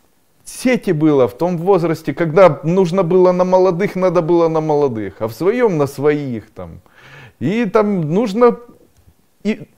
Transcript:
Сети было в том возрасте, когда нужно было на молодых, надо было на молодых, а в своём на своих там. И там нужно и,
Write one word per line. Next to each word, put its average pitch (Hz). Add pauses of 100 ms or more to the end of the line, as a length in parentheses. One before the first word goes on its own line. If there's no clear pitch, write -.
(480)
Сети -
было 151
в 104
том 175
возрасте, 165
когда 170
нужно 180
было 180
на 180
молодых, 185
надо 180
было 170
на 160
молодых, 143
а 110
в 110
своём 208
на 143
своих 139
там. 87 (580)
И 214
там 196
нужно 233 (840)
и, 214 (120)